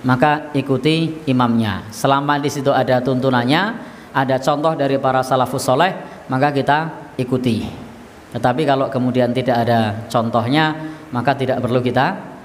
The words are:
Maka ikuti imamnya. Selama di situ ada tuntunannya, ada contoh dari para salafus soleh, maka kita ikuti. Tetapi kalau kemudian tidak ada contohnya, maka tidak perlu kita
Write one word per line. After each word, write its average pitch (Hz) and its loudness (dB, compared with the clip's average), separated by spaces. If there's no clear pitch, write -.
Maka 143 2
ikuti 143 0
imamnya. 117 2
Selama 143 2
di 143 -2
situ 139 -2
ada 127 2
tuntunannya, 127 2
ada 131 0
contoh 151 0
dari 139 0
para 131 2
salafus 127 0
soleh, 160 2
maka 135 2
kita 139 2
ikuti. 123 0
Tetapi 123 0
kalau 135 0
kemudian 123 0
tidak 123 0
ada 110 0
contohnya, 127 0
maka 123 0
tidak 127 0
perlu 123 2
kita 131 0